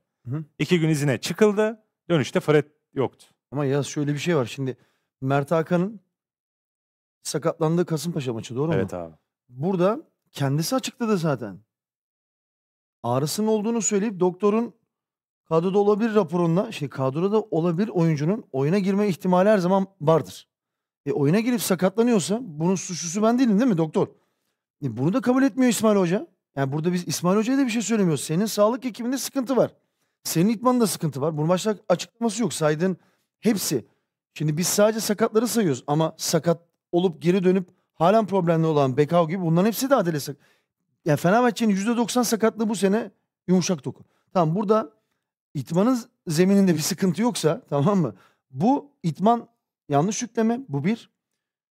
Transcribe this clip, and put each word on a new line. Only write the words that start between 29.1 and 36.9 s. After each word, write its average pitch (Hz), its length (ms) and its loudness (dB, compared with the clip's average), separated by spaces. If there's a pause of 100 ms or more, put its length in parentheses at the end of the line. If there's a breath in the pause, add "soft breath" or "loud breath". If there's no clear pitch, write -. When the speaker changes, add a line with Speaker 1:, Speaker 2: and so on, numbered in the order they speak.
Speaker 1:
sıkıntı 254 400 -4
var. 151 180 0 (480)
Senin 175 260 0
idmanında 240 380 2
sıkıntı 139 340 -6
var. 156 160 -2
Bunun 156 120 -2
başka 185 260 0 (140)
açıklaması 214 520 -2
yok. 180 120 -2
Saydığın 156 440 -2 (420)
hepsi. 185 460 -2 (480)
Şimdi 151 240 -4
biz 175 100 -2
sadece 220 320 2
sakatları 220 480 0
sayıyoruz 180 400 0
ama 156 300 0
sakat 165 440 0 (300)